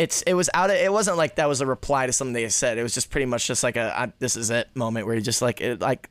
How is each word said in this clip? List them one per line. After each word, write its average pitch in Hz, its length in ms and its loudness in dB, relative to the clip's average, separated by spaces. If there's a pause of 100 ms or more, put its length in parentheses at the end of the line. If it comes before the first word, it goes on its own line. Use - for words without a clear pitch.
it's, - 180 -2
it 185 120 2
was 180 200 2
out 185 160 4
of, 190 60 2
it 185 160 2
wasn't 196 260 2
like 156 180 0
that 156 120 4
was 135 120 2
a 139 60 0
reply 131 400 0
to 123 60 -2
something 131 200 -2
they 117 160 -2
said. 117 300 0
It 117 40 0
was 120 120 -2
just - 160 -4
pretty 139 160 0
much 120 200 0
just - 160 0
like 120 140 0
a, 113 200 0
"I, 120 220 -4
this 123 180 -2
is 113 140 -4
it" 117 240 0
moment 113 320 -2
where 113 80 0
he 113 60 2
just, 113 220 -2
like, 120 180 0
it, 113 200 -2
like, 123 300 -2